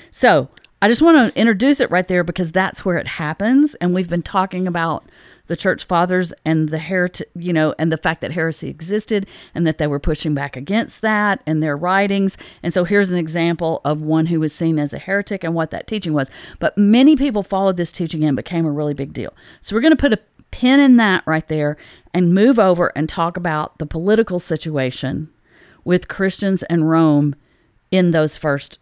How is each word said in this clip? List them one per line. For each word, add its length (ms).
So 360
I 80
just 140
wanna 320
introduce 460
it 100
right 160
there 160
because 300
that's 320
where 140
it 100
happens. 680
And 160
we've 160
been 140
talking 460
about 360
the 80
church 280
fathers 480
and 240
the 100
heret-, 440
you 180
know, 260
and 120
the 60
fact 240
that 120
heresy 360
existed 580
and 120
that 120
they 80
were 120
pushing 360
back 220
against 460
that 440
in 140
their 160
writings. 600
And 100
so 120
here's 260
an 80
example 680
of 180
one 240
who 140
was 120
seen 260
as 140
a 60
heretic 440
and 120
what 180
that 140
teaching 260
was. 180
But 180
many 380
people 260
followed 340
this 160
teaching 320
and 120
became 300
a 60
really 220
big 180
deal. 200
So 140
we're 80
gonna 140
put 160
a 80
pin 300
in 160
that 300
right 220
there 280
and 200
move 240
over 380
and 120
talk 280
about 420
the 80
political 520
situation 880
with 240
Christians 560
and 260
Rome 440
in 200
those 260
first 460